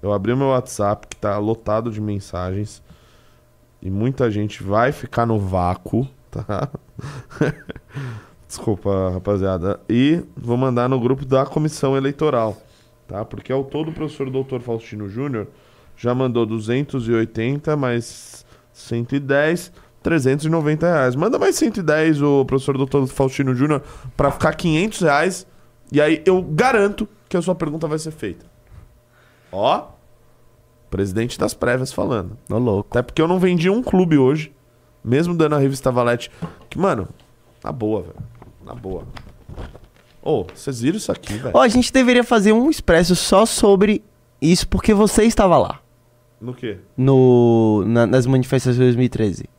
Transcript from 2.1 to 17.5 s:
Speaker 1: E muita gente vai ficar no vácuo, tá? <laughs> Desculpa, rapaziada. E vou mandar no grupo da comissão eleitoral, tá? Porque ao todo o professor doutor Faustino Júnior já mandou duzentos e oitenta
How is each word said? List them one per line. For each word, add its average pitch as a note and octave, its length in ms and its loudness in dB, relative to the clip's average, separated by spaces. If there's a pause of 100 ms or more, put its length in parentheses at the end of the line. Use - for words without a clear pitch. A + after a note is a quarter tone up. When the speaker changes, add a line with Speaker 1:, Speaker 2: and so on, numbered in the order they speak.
Speaker 1:
E F#2 80 -10
muita A#2 400 -2
gente G#2 320 -6
vai A2 300 0
ficar - 340 -4
no A2+ 140 0
vácuo, F#2 680 -2 (220)
tá? A2 400 -6 (720)
<laughs> C#3+ 140 0 (960)
Desculpa, F#2+ 680 -4
rapaziada. F#2+ 680 -4 (100)
E C#3 320 2 (160)
vou A#2 200 -4
mandar B2 300 0
no C3 120 0
grupo C3 260 -2
da C3 200 2
comissão D3+ 520 -2
eleitoral, C3+ 580 -2 (520)
tá? G#2 180 -8
Porque - 260 -12
ao C3+ 120 -2
todo D3+ 260 -8
o D#3 40 -12
professor D3+ 360 -8
doutor C3 320 -6
Faustino A2+ 480 -10
Júnior A#2 380 -6 (500)
já A#2+ 160 -2
mandou B2 320 0
duzentos A#2 600 -4
e A#2 40 0
oitenta A#2+ 640 -2